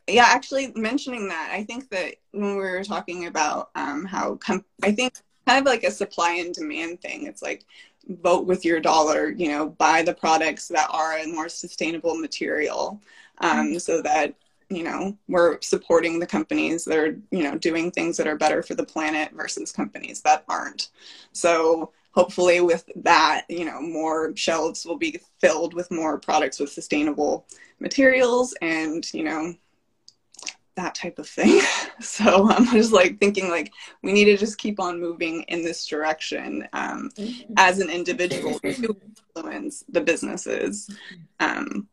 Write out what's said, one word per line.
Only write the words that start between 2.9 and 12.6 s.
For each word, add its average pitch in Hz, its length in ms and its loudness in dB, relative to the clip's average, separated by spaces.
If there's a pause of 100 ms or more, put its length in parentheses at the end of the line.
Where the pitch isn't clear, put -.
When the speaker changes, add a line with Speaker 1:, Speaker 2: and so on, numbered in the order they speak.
Speaker 1:
about, 156 480 -2
um, 147 320 -6
how 185 300 -4
com-, 190 280 -4 (200)
I 202 80 2
think 254 220 0 (340)
kind 262 120 6
of 269 60 2
like 233 180 2
a 185 60 2
supply 175 440 -2
and 175 200 -6
demand 165 480 -8
thing, - 240 -12
it's - 160 -16
like, - 240 -10 (420)
vote 175 380 2
with 180 180 0
your 165 160 2
dollar, 156 520 4
you 170 160 -2
know, 147 220 -2
buy 156 340 4
the 170 100 0
products 160 540 0
that 156 240 0
are 160 260 -2
a 156 80 -6
more 165 240 -8
sustainable 165 680 -6
material, 156 840 -4 (380)